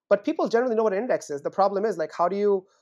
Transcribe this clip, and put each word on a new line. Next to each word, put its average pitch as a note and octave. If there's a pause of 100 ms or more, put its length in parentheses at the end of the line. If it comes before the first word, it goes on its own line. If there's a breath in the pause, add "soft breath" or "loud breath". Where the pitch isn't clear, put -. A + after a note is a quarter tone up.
but G3+
people D#4+
generally A#3
know A3
what A3
an F#3+
index A3+
is. C#3+
The E3
problem G3
is, G3
like, D#3+
how E3+
do F#3+
you, G3+ (160)